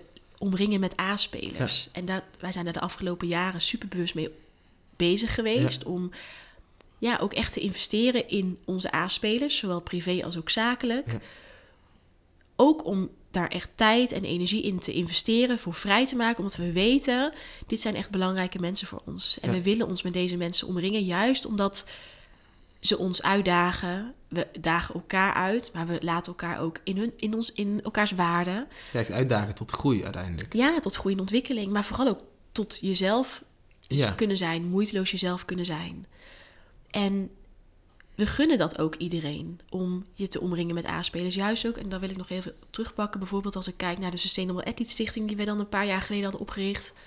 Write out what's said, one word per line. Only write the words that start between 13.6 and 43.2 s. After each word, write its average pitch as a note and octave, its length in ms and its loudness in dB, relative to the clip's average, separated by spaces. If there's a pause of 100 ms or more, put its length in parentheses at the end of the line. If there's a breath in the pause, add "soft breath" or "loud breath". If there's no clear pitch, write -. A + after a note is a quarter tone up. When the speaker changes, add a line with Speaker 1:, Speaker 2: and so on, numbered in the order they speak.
Speaker 1:
tijd A3+ 360 6
en G3 120 -4
energie F3+ 400 0
in F#3 160 -2
te - 140 -6
investeren, A3+ 640 2
voor E3+ 140 -6
vrij G3+ 320 4
te C4 100 0
maken, A3+ 220 0
omdat F#3 180 -4
we F3 160 -2
weten, B3+ 640 4 (340 loud breath)
dit A3 140 -2
zijn G#3+ 140 0
echt - 160 -4
belangrijke F#3 480 0
mensen F3+ 280 -2
voor - 180 -12
ons. - 360 -4
En - 80 -2
Speaker 2:
Ja. F#3+ 80 2
Speaker 1:
we F3+ 60 -2
willen G#3+ 240 2
ons F3+ 140 -4
met F3+ 120 -2
deze F3+ 240 0
mensen F3 300 0
omringen, F#3+ 360 0
juist G3 420 2
omdat G3+ 440 2 (920 loud breath)
ze - 180 4
ons F3+ 240 2
uitdagen. F#3 920 2 (140)
We E3 200 -2 (120)
dagen E3 360 0
elkaar F#3+ 380 0
uit, G3+ 400 0
maar E3 140 -4
we E3+ 140 0
laten E3+ 300 -2
elkaar F3 280 -6
ook E3 240 -4
in F#3+ 140 -2
hun, A3+ 200 0
in G#3+ 160 -2
ons, A3+ 180 0
in G#3 320 0
elkaars G#3 280 2
waarde. F3+ 560 2 (260 loud breath)
Speaker 2:
Ja, B2 60 0
echt A2+ 120 -2
uitdagen G#2+ 440 2
tot - 160 -10
groei A#2+ 320 2
uiteindelijk. F2+ 500 -6
Speaker 1:
Ja, C#4+ 260 4
tot G#3 160 -2
groei G3 180 0
en G3 60 0
ontwikkeling, G#3 520 0
maar G#3 140 0
vooral B3 220 2
ook G#3+ 120 2 (320)
tot - 300 -2
jezelf G3 640 2 (440)
Speaker 2:
Ja. C3 240 4
Speaker 1:
kunnen G3 260 2
zijn, E3+ 320 2
moeiteloos F#3+ 420 0
jezelf F3+ 340 -2
kunnen F3+ 200 -4
zijn. F3 400 -6 (840 loud breath)
En G3 380 0 (880)
we G#3 100 2
gunnen D4 320 4
dat E3 220 0
ook D#3 160 0
iedereen, E3 640 -4 (100)
om F#3 440 -2
je G3 140 -4
te - 140 -4
omringen E3+ 340 -2
met E3+ 100 -4
A-spelers. F3 500 -4
Juist G#3 320 0
ook, A#3 100 -2
en G#3 120 -8
daar F#3 100 -6
wil F#3 100 -6
ik F#3+ 80 -8
nog F#3 120 -8
even F#3 240 -6 (160)
terugpakken, G#3 500 -4
bijvoorbeeld G3 360 -4